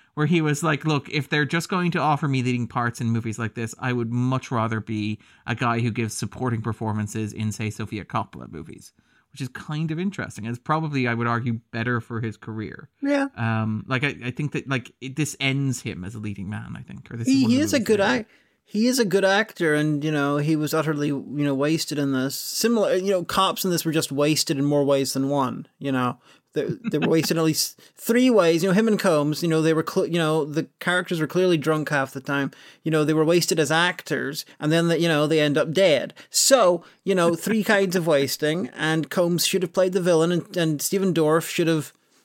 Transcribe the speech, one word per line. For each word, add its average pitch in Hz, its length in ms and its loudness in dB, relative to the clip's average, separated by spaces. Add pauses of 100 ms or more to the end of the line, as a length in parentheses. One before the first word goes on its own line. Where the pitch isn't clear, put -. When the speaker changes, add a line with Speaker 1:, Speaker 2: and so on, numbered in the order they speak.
(140)
Speaker 1:
where 151 120 0
he 165 140 4
was 147 240 0
like, 151 220 0
"Look, 147 240 0
if 147 180 -4
they're 147 160 2
just 165 240 -2
going 175 240 0
to 175 80 -2
offer 147 260 0
me 135 160 0
leading 123 240 -2
parts 120 340 -4
in 117 100 0
movies 113 280 -2
like 113 160 -4
this, 113 240 -6
I 127 140 -4
would 120 200 -2
much 127 380 -2
rather 113 300 -2
be 107 400 -4 (260)
a 117 80 -2
guy 117 260 0
who 120 120 0
gives 110 220 -4
supporting 117 480 -4
performances 107 720 -4
in, 107 200 -4
say, 107 180 -6
Sofia 104 340 -8
Coppola 62 460 -8
movies," - 420 -16 (380)
which - 120 -12
is 127 80 -6
kind 156 400 -6
of 160 100 -6
interesting. 185 460 -8
It's 120 120 -6
probably, 151 480 -2
I 120 80 0
would 117 140 -2
argue, 117 320 -2 (100)
better 117 300 -2
for 113 220 -8
his 110 160 -6
career. 107 500 -12 (140)
Speaker 2:
Yeah. 277 240 0 (100)
Speaker 1:
Um, 110 500 -2
like, 127 180 -2
I, 120 200 -2
I 127 60 -6
think 147 220 -4
that, - 180 -6
like, 131 200 -4 (120)
it, 131 140 -12
this 151 220 -4
ends 135 440 -2
him 90 200 -8
as 95 120 -10
a 113 40 -12
leading 101 300 -8
man, 110 280 -10
I - 60 -14
think. - 300 -18
Or - 60 -10
this 120 100 -4
is 262 60 4
Speaker 2:
He, 269 80 4
Speaker 1:
one - 20 4
of 226 60 4
Speaker 2:
he 247 80 4
Speaker 1:
the 294 40 2
Speaker 2:
is 311 120 -2
a - 20 4
Speaker 1:
movies 220 100 0
Speaker 2:
good 214 140 4
Speaker 1:
that 226 200 2
Speaker 2:
act-, 214 100 -12 (340)
he 214 240 0
is 254 100 2
a 240 60 4
good 190 200 2
actor, 190 520 2
and, 151 280 0
you 156 60 -2
know, 143 280 0
he 151 180 0
was 151 180 -2
utterly, 151 340 0
you 139 200 -4
know, 143 260 0
wasted 151 420 0
in 139 160 0
this. 131 220 0
Similar, 214 600 0
you 190 160 0
know, 180 120 0
cops 190 400 0
in 185 60 0
this 170 140 0
were 160 80 -2
just 151 180 0
wasted 147 480 0
in 139 60 0
more 143 200 2
ways 139 280 2
than 135 160 -2
one, 135 400 -2 (100)
you 135 140 -4
know. 123 260 -2 (360)
They, 147 120 -2 (240)
they 151 80 0
were 165 100 0
wasted 160 280 2
at 160 80 2
least - 340 0 (160)
three 247 360 2
ways. 170 320 6
You 190 80 2
know, 175 40 4
him 226 140 4
and 208 100 2
Combs, 151 440 2
you 170 60 0
know, 160 140 2
they 160 120 4
were, 156 120 0
cl-, 180 200 0
you 165 120 -2
know, 156 280 0
the 151 200 -2 (140)
characters 180 400 -2
were 156 60 0
clearly 180 320 2
drunk 151 320 0
half 139 220 -2
the 135 100 -10
time. 139 280 -2 (320)
You 160 80 -4
know, 156 140 2
they 156 80 2
were 156 120 2
wasted 165 360 2
as 147 100 0
actors, 156 720 -2 (140)
and 151 140 0
then, 170 160 4
the, 170 100 2
you 170 100 2
know, 151 180 2
they 156 140 2
end 147 180 2
up 156 140 0
dead. 170 420 2 (160)
So, 185 540 4 (200)
you 190 100 0
know, 170 200 4
three 214 280 0
kinds 196 340 2
of 165 100 0
wasting, 151 680 0
and 156 360 -2
Combs 175 360 2
should 185 160 0
have 175 120 -4
played 185 180 2
the 196 100 0
villain, 170 300 4
and, 175 240 -4
and 160 260 0
Stephen 190 320 0
Dorff 160 340 2
should 170 200 0
have, 160 240 0 (320)